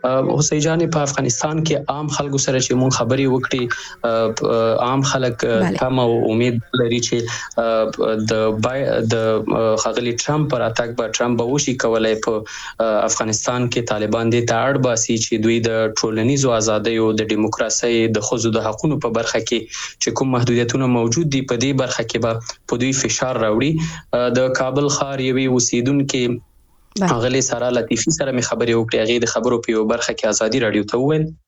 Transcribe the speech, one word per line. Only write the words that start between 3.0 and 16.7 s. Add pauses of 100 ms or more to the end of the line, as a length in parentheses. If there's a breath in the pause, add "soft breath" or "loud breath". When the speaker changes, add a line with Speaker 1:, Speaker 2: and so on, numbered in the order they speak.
Speaker 1:
وکړې، (460 loud breath)
آه، (100)
پ-،
آه، (100)
عام
خلک،
آه،
Speaker 2:
بله.
Speaker 1:
تمه
او (180)
امید (200)
لري
چې، (460 loud breath)
آه، (160)
د (200)
بای-، (280)
د، (440)
آه،
ښاغلي
ټرمپ
پر
راتګ
به
ټرمپ
به
وشي
کولای (120)
په،
آه،
افغانستان
کې
طالبان
دې
ته (100)
اړ
باسي
چې
دوی (100)
د
ټولنیزو
ازادیو،